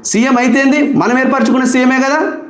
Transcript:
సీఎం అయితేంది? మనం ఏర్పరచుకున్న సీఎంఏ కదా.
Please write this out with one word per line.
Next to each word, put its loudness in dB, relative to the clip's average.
సీఎం 0
అయితేంది? 2
మనం 0
ఏర్పరచుకున్న 0
సీఎంఏ 2
కదా. 0